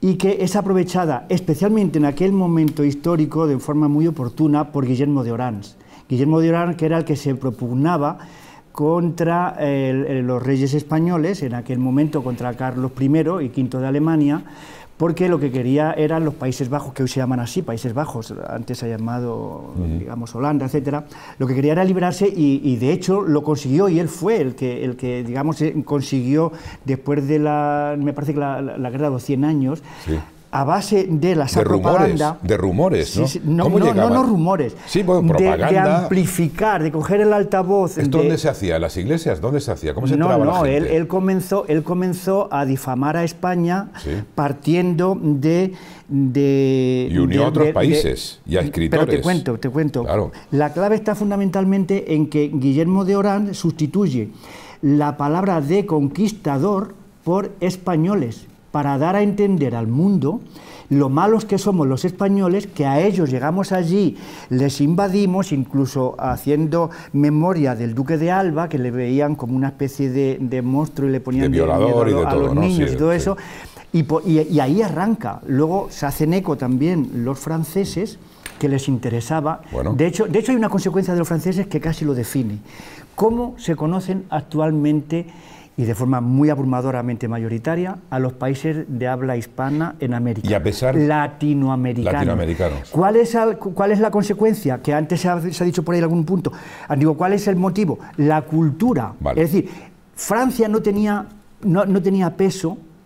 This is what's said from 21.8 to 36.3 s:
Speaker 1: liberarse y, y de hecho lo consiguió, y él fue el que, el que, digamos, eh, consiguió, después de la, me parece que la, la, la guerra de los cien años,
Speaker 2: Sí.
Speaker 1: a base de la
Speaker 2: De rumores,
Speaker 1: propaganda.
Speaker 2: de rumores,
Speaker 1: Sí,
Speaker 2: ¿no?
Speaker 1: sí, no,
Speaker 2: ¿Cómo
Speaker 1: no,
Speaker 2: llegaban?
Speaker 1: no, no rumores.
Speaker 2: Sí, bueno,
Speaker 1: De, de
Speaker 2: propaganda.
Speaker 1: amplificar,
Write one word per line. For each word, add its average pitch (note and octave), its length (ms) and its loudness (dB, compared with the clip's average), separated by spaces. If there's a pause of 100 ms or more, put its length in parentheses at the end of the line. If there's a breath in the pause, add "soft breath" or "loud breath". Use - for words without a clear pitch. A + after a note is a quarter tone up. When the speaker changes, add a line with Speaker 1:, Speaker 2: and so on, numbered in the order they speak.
Speaker 1:
liberarse F#3 420 0
y, D3 380 2
y C3 120 2
de B2+ 160 2
hecho F#3 300 0
lo D3+ 220 2
consiguió, D3+ 440 2
y E3 120 2
él F3 80 -2
fue G#3 320 0
el B2+ 160 -2
que, B2 280 -4
el B2+ 120 -4
que, B2 260 -4
digamos, C3+ 400 -4
eh, D#3 100 0 (120)
consiguió, C#3+ 680 0 (340 loud breath)
después C#3 440 -2
de D3+ 100 2
la, D3 580 0
me C#3+ 160 -2
parece C#3+ 220 -4
que D3 60 -2
la, C#3 200 -4
la, C#3 160 -8
la B2+ 140 -6
guerra C3+ 160 -2
de C#3+ 60 0
los B2 100 -4
cien C3+ 220 0
años, D3 400 0 (200 loud breath)
Speaker 2:
Sí. D#2+ 140 -2 (320 loud breath)
Speaker 1:
a C3+ 140 -2
base F#3+ 460 2
de E3 260 2
la D3 80 2
Speaker 2:
De - 180 2
rumores, - 200 2 (100)
Speaker 1:
propaganda. D#3+ 480 2
Speaker 2:
de G#2 160 2
rumores, F#2+ 540 2
Speaker 1:
Sí, F#2+ 100 -2
Speaker 2:
¿no? - 80 2
Speaker 1:
sí, E3+ 160 -6
no, E3+ 200 2
Speaker 2:
¿Cómo F3+ 160 4
Speaker 1:
no, G3+ 40 4
Speaker 2:
llegaban? A3 300 4
Speaker 1:
no, C4 80 4
no B3 80 2
rumores. E3 440 2 (120)
Speaker 2:
Sí, F#3+ 160 0
bueno, F3+ 180 4
Speaker 1:
De, E3 240 4
de F#3+ 60 4
Speaker 2:
propaganda. F#3 540 4
Speaker 1:
amplificar, F#3 800 0